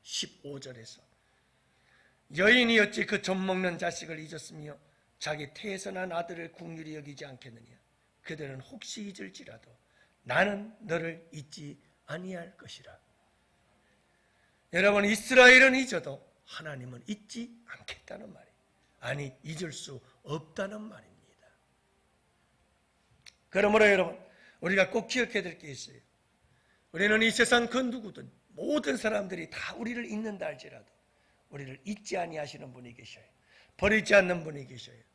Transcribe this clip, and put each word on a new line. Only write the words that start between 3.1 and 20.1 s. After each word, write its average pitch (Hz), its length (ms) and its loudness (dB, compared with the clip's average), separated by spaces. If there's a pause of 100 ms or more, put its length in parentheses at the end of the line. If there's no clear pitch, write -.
젖먹는 185 560 -2
자식을 165 420 -8
잊었으며 151 580 -16 (420)
자기 151 340 -8
태에서 196 380 -8
난 185 200 -6
아들을 170 420 -6
긍휼히 160 420 -14
여기지 143 300 -14
않겠느냐? 123 520 -20 (460)
그들은 139 380 -10
혹시 214 460 -12
잊을지라도 190 680 -16 (480)
나는 202 580 0
너를 165 500 -6
잊지 147 480 -16 (260)
아니할 175 520 -12
것이라." - 400 -20 (1800)
여러분, 202 320 6
이스라엘은 254 680 10
잊어도 175 500 -4 (200)
하나님은 127 640 -12
잊지 233 580 -12
않겠다는 - 680 -16
말이에요. - 240 -20 (420)
아니, 135 340 -8 (100)
잊을 160 280 -8
수 131 300 -14 (220)